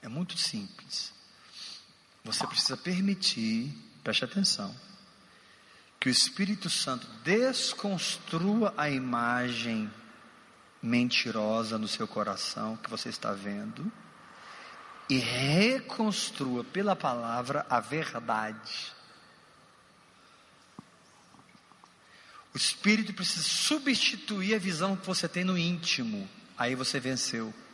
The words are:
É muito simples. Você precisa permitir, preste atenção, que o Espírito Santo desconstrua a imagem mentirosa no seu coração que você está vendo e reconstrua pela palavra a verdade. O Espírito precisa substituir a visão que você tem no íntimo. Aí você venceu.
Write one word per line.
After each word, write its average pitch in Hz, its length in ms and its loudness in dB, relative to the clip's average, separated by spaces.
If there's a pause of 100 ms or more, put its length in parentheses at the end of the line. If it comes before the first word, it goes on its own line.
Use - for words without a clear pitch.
É 120 60 -14
muito 165 320 -4
simples. - 720 -4 (1080)
Você - 240 -2
precisa - 280 2
permitir, 147 960 2 (320)
preste - 220 2
atenção, 120 500 0 (1200)
que - 100 2
o - 20 4
Espírito 202 560 2
Santo - 400 -2 (160)
desconstrua 202 1500 2
a 147 140 2
imagem 120 1040 0 (920)
mentirosa 113 960 2
no 107 100 -2
seu 107 200 -2
coração 107 680 -2
que - 120 -8
você 113 200 -6
está 110 240 -4
vendo 104 580 -6 (1200)
e 131 60 4
reconstrua 139 1500 2
pela 190 320 0
palavra 123 760 -2
a 123 120 4
verdade. 113 1120 -4 (3500)
O - 40 -6
Espírito 208 560 4
precisa 175 300 -2
substituir 233 1120 2
a - 20 2
visão 185 380 0
que 180 100 -8
você 180 220 0
tem 180 160 -2
no 185 140 2
íntimo. 131 720 0 (280)
Aí 123 180 2
você 131 220 -2
venceu. 120 560 -2 (200)